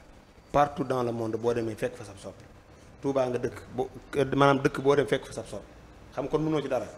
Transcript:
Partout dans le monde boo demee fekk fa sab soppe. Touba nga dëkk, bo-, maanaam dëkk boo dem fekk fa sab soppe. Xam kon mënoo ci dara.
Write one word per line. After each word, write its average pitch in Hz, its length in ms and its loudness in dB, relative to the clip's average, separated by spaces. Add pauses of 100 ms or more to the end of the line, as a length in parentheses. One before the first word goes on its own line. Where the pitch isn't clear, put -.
(520)
Partout 143 320 2
dans 127 200 -2
le 117 80 -2
monde 113 260 -4
boo 117 160 0
demee 113 220 -2
fekk 123 200 -6
fa 113 80 -14
sab 98 140 -16
soppe. - 260 -16 (580)
Touba 135 260 0
nga 123 100 -2
dëkk, 123 200 -4 (180)
bo-, 131 140 -4 (460)
maanaam 139 280 6
dëkk 147 180 2
boo 139 140 6
dem 131 120 4
fekk 135 200 0
fa - 60 -16
sab 110 140 -10
soppe. 101 180 -12 (480)
Xam 135 140 -4
kon 151 140 0
mënoo 156 200 0
ci 131 80 -6
dara. 117 160 -2 (120)